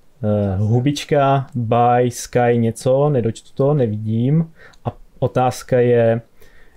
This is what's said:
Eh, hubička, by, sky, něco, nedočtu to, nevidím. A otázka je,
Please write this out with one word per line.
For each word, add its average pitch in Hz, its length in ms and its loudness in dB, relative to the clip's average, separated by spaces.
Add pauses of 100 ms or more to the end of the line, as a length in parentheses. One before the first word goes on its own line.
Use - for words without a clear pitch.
(240)
Eh, 104 320 -2
hubička, 135 960 0
by, 120 560 0
sky, 120 480 -2
něco, 127 520 0
nedočtu 113 440 -4
to, 139 200 0
nevidím. 120 760 -2 (340)
A - 120 -8 (220)
otázka 127 640 0
je, 117 400 4 (560)